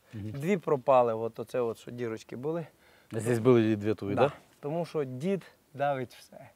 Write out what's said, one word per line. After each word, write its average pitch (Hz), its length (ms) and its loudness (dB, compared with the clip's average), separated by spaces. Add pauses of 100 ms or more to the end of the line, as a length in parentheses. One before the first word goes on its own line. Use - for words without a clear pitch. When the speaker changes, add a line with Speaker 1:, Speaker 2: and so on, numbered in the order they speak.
(140)
Speaker 1:
Мгм. 107 180 -8
Speaker 2:
Дві 160 260 0
пропали, 127 560 4
от 113 260 -6
оце 123 200 -6
от, 113 180 -2
що - 140 -16
дірочки 120 440 -8
були. 151 320 -6 (460)
Speaker 1:
А 113 60 -4
здесь 117 200 0
були 113 360 6
дві 104 180 -2
туї, 101 220 -4
Speaker 2:
Да. 117 120 2
Speaker 1:
да? 143 40 0 (280)
Speaker 2:
Тому 160 260 -6
що 151 180 -6
дід 139 400 -6 (300)
давить 135 460 -4
все. - 360 -20